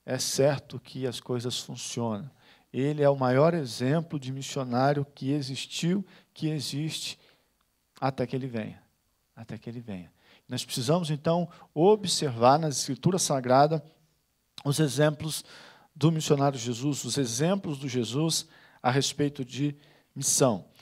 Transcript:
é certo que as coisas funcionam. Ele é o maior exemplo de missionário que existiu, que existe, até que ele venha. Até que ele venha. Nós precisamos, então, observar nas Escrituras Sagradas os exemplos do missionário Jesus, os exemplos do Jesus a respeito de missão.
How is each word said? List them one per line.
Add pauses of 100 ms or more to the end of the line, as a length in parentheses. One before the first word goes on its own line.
é
certo
que
as
coisas
funcionam. (420)
Ele
é
o
maior
exemplo
de
missionário
que
existiu, (260)
que
existe, (800)
até
que
ele
venha. (540)
Até
que
ele
venha. (360)
Nós
precisamos,
então, (260)
observar
nas
Escrituras
Sagradas (800)
os
exemplos (500)
do
missionário
Jesus,
os
exemplos
do
Jesus (340)
a
respeito
de (380)
missão. (180)